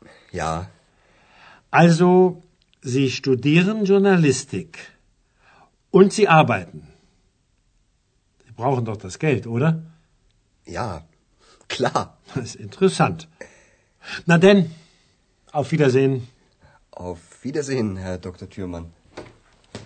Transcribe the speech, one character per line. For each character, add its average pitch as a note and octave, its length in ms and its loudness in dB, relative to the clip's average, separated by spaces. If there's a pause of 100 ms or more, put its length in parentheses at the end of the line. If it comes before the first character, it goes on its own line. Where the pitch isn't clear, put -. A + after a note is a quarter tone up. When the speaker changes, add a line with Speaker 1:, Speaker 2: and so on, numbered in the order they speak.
(320)
Speaker 1:
Ja. E2 340 -6 (1040)
Speaker 2:
Also, F3+ 720 4 (400)
Sie C3 260 -2
studieren D#3 760 0
Journalistik. F#3 920 0 (1160)
Und F#3+ 200 6
Sie G#3 140 0
arbeiten. A2+ 560 0 (1600)
Sie A2+ 80 -20
brauchen B2 320 -4
doch A2 120 -8
das - 240 -16
Geld, C3 260 -2
oder? D3 340 -2 (840)
Speaker 1:
Ja, E2+ 400 -10 (640)
klar. - 500 -6 (160)
Speaker 2:
Das B2 200 -10
ist - 20 -20
interessant. A2+ 720 -2 (1000)
Na - 100 4
denn, F#3 340 6 (840)
auf C#3+ 180 -6
Wiedersehen. C3+ 560 2 (640)
Speaker 1:
Auf - 540 -16
Wiedersehen, C3 520 -4
Herr F#2 220 -8
Doktor F#2 300 -16
Thürmann. F2 420 -12 (960)